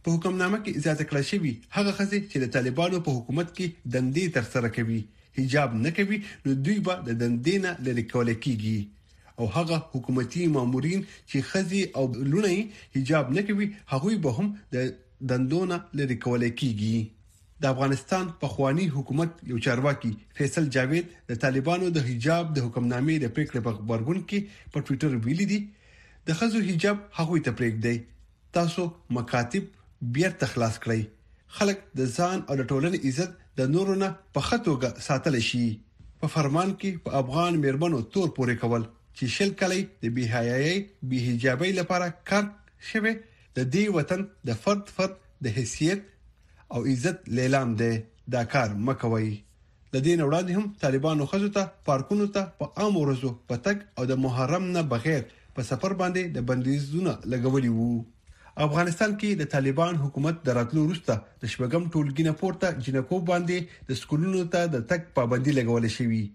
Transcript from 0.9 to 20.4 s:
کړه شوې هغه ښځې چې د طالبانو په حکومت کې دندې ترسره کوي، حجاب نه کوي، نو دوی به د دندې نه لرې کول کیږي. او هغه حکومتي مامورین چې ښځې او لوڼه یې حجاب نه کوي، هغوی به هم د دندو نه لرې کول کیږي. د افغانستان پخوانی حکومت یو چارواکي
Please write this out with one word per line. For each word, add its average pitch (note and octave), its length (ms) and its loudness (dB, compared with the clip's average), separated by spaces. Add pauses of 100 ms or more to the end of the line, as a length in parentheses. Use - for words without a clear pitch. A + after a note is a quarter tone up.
کړه C#3+ 180 0
شوې E3+ 240 0 (240)
هغه G3+ 220 2
ښځې G3 200 0 (120)
چې - 100 -6
د B2 160 0
طالبانو C#3+ 480 2
په D3+ 140 0
حکومت D3 340 -2
کې F#3 140 -4 (280)
دندې C3 300 2 (100)
ترسره A#2 340 0 (100)
کوي، A2+ 200 0 (380)
حجاب C3+ 340 2 (140)
نه D#3 140 2
کوي، G3+ 200 0 (280)
نو C#3 40 2 (140)
دوی G3+ 120 2 (120)
به F3+ 60 0 (120)
د A#2 40 -6 (120)
دندې A#2+ 420 2
نه F#3 60 -2 (140)
لرې A#2+ 260 0
کول A#2+ 240 0
کیږي. A2 440 -2 (600)
او A#2+ 160 -2
هغه E3 220 0 (160)
حکومتي B2+ 500 -2 (140)
مامورین C3 440 0 (300)
چې - 80 0 (120)
ښځې F#3+ 320 0 (140)
او C3 80 2 (260)
لوڼه G3 200 4
یې G3 140 0 (320)
حجاب C3+ 400 2
نه G3+ 100 2
کوي، G#3 200 0 (260)
هغوی F3+ 320 0
به C3+ 140 2
هم G3+ 120 0 (240)
د B2+ 180 -2 (380)
دندو C3 400 2
نه D#3 80 -2 (200)
لرې B2+ 260 0
کول B2 200 2 (140)
کیږي. A2 380 0 (680)
د C#3 120 2
افغانستان C#3 540 0 (140)
پخوانی C#3+ 440 2 (100)
حکومت D#3 460 -2 (100)
یو A#2+ 60 -2 (100)
چارواکي B2+ 440 0 (280)